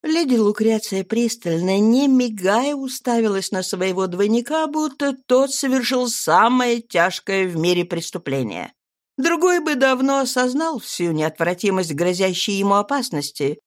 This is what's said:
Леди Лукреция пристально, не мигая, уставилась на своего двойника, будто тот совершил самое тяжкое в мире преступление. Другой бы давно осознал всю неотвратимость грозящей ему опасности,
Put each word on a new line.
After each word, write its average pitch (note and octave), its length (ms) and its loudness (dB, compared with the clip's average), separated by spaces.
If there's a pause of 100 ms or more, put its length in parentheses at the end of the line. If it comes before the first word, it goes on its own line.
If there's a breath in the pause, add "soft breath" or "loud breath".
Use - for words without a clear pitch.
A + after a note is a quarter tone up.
Леди D#4 320 2
Лукреция G#3+ 640 0
пристально, F#3+ 760 0
не A#3+ 260 4
мигая, B3 720 2
уставилась A#3 720 -2
на F#3 140 -2
своего F#3 420 -2
двойника, A#3 640 0
будто D4 480 -4 (100)
тот C4+ 260 4
совершил B3+ 560 0
самое A#3 720 2
тяжкое F#3 680 0
в E3+ 80 -6
мире F3 280 2
преступление. C3+ 880 -6 (440)
Другой E4+ 420 2
бы D#4 160 -2
давно C4+ 460 2
осознал C4 580 -2
всю - 320 -6
неотвратимость E3 840 -2
грозящей F3+ 600 -2
ему G3 200 0
опасности, E3+ 920 -4